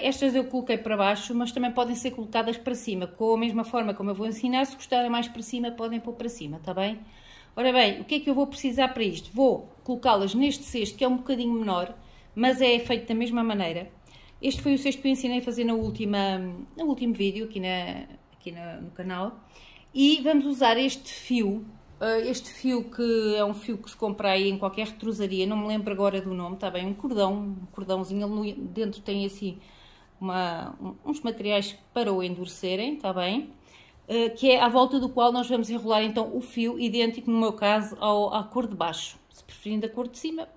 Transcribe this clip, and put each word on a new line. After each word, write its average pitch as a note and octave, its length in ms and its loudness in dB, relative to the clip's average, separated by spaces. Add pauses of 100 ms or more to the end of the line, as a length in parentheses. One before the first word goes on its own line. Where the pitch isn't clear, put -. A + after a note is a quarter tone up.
estas C4+ 320 2
eu B3+ 80 4
coloquei B3 340 -2
para G#3+ 180 -2
baixo, G#3 380 2
mas A#3+ 160 -2
também B3 220 -2
podem A#3+ 240 0
ser B3 160 -4
colocadas A3+ 460 -2
para B3 180 -4
cima, F#3 320 -4
com A3+ 260 2
a A3+ 40 4
mesma A3+ 260 0
forma A3+ 280 0
como G3+ 180 -4
eu G3 40 -2
vou G#3 120 -4
ensinar. B3 400 0
Se C4+ 100 -6
gostarem B3 340 0
mais A#3 160 0
para A3+ 160 -12
cima, A#3+ 300 -4
podem A3+ 260 -4
pôr A#3 140 -8
para A#3 160 -6
cima, D#3+ 340 -10
tá F#3+ 100 -6
bem? G3+ 280 -2 (560)
Ora B3 160 4
bem, A3 300 4
o - 20 -10
que D4+ 120 0
é D4 40 0
que D4+ 100 0
eu C4+ 40 4
vou C#4 120 4
precisar C4 420 2
para B3+ 140 -4
isto? E3+ 300 -4
Vou A#3+ 360 4 (140)
colocá-las G#3+ 500 4
neste C4+ 300 2
cesto, - 340 -4
que - 60 -4
é B3 60 6
um B3+ 80 2
bocadinho A#3+ 380 0
menor, G3 380 0 (440)
mas B3+ 240 4
é A#3+ 180 6
feito A#3+ 300 -2
da A3+ 60 0
mesma A#3 280 0
maneira. F#3 480 -2 (540)
Este C4+ 160 0
foi C#4 140 2
o C4+ 40 4
cesto C4+ 220 -2
que C#4 60 0
eu C4+ 60 4
ensinei B3 260 0
a B3 40 -2
fazer A#3+ 200 -2
na A3+ 100 2
última, G#3 640 0 (400)
no D#4+ 100 -4
último B3 280 0
vídeo G3 300 0
aqui, G#3+ 160 -8
na, F#3 480 -4 (240)
aqui - 180 -16
na, E3+ 300 -12
no E3+ 100 -12
canal. F#3 480 -6 (560)
E C#4+ 260 6
vamos C#4+ 260 4
usar B3 300 4
este C4 360 -2
fio, G#3+ 520 0 (360)
eh, A3+ 280 0
este C4 220 -4
fio B3 400 0
que A3+ 460 2
é G#3 80 4
um G#3 100 0
fio G#3 240 -6
que - 100 -16
se - 80 -14
compra G3+ 340 0
aí G3 200 4
em G3 80 0
qualquer G3+ 300 -4
retrosaria, G3 580 -2
não G#3+ 100 0
me G#3 120 -2
lembro G#3+ 240 -2
agora G3 280 2
do F#3 140 -6
nome, F3+ 220 -6
tá F#3+ 160 -4
bem? F3+ 120 -4
Um G3 80 -2
cordão, G3+ 420 0
um G3 360 -6
cordãozinho, F#3+ 560 -4
ele G#3 300 -4
no, G3+ 100 -8
dentro A3 340 -6
tem G3+ 240 -4
assim G3 360 -6 (600)
uma, F3+ 600 -4
um, - 240 -10
uns D4 160 -4
materiais G#3 580 -2 (160)
para A3 180 2
o F#3 80 2
endurecerem, F#3 760 -4
tá F#3+ 160 -2
bem? F#3 400 -2 (560)
Eh, A#3 220 2
que B3+ 200 4
é B3 100 8
à A#3+ 80 6
volta B3+ 300 4
do B3+ 100 0
qual B3 220 4
nós B3 180 0
vamos A3+ 220 0
enrolar A3 320 2
então A3 340 -2
o B3+ 40 -4
fio, A#3+ 400 -2
idêntico A#3 500 0
no A3+ 80 4
meu A3 140 4
caso G#3+ 480 2
ao, G#3 340 2
à G#3+ 80 -2
cor A#3 240 -2
de G#3 80 -8
baixo. - 460 -4 (100)
Se - 140 -20
preferirem - 340 -6
da A3 100 -2
cor A#3+ 200 -6
de - 100 -18
cima, D#4+ 380 -6